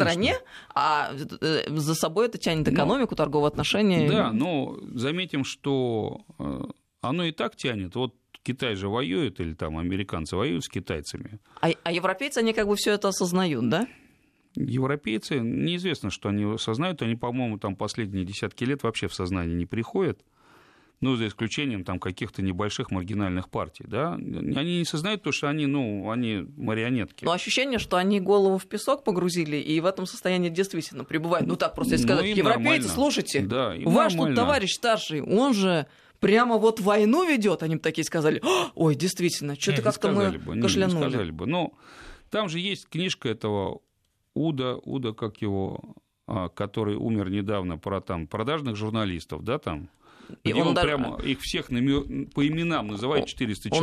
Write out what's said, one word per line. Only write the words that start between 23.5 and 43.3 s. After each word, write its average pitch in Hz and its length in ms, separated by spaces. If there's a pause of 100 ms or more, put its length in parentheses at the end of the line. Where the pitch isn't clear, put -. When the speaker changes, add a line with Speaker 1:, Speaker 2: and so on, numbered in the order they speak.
Speaker 2:
партий, 98 360
да. 156 280
Они 170 640
не 165 60
сознают, 190 360
потому 147 120
что - 140
они, 147 200
ну, 107 420
они 113 380 (100)
марионетки. 113 640
Speaker 1:
Но 165 100
ощущение, 247 440
что 185 200
они 196 220
голову 190 380
в - 80
песок 269 380
погрузили 175 540
и 156 220
в 160 60
этом 185 220
состоянии 180 420
действительно 165 540
пребывают. 160 440
Ну, - 80
так 170 200
просто, - 200
если 120 120
Speaker 2:
Ну, - 60
Speaker 1:
сказать: 185 180
Speaker 2:
им 208 60
Speaker 1:
«Европейцы, 233 320
Speaker 2:
нормально. 285 200
Speaker 1:
слушайте, 233 520
Speaker 2:
Да, 107 340
им - 160
Speaker 1:
ваш 196 220
тут 165 80
Speaker 2:
нормально. 139 160
Speaker 1:
товарищ 247 360
старший, 214 480
он 254 320
же 185 320 (340)
прямо 226 380
вот 220 240
войну 208 480
ведет», 208 320
они 160 140
бы - 60
такие 160 220
сказали: 151 400
«О, 349 300
ой, 156 220
действительно, 160 600
че-то - 220
Speaker 2:
Не, - 0
не - 60
Speaker 1:
как-то - 240
мы 196 80
Speaker 2:
сказали 196 220
бы, - 180
не, - 20
не 117 60
Speaker 1:
кашлянули». 185 460
Speaker 2:
сказали 101 220
бы. 80 140
Но 165 280 (580)
там 208 180
же 165 100
есть 190 300
книжка 170 400
этого 104 520 (520)